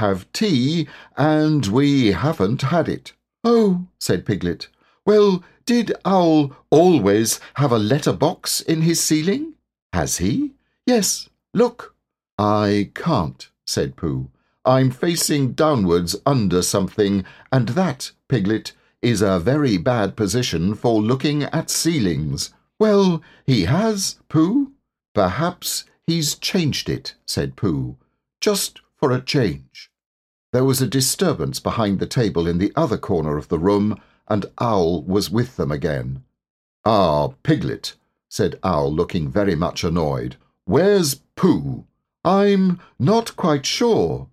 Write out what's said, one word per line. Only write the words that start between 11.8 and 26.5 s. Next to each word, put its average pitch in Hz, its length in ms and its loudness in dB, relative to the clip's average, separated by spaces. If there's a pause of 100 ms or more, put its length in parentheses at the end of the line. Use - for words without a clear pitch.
"I 104 560 2
can't," 95 540 -4 (180)
said 71 300 -4
Pooh. 65 340 -6 (340)
"I'm 131 260 4
facing 151 640 -2
downwards 92 640 2 (100)
under 101 340 2
something, 98 640 0 (280)
and 120 160 0 (120)
that, - 300 -4 (180)
Piglet, 107 440 -2 (280)
is 107 220 2
a 95 160 2
very 123 400 0
bad 107 380 -2
position 104 580 -2
for 113 260 0
looking 139 440 0
at - 260 -6
ceilings." 82 800 -2 (300)
"Well, 196 420 2 (240)
he 113 200 2
has, 196 500 -2 (120)
Pooh." 226 440 0 (420)
"Perhaps 104 720 -2 (200)
he's 160 300 -2
changed - 540 -4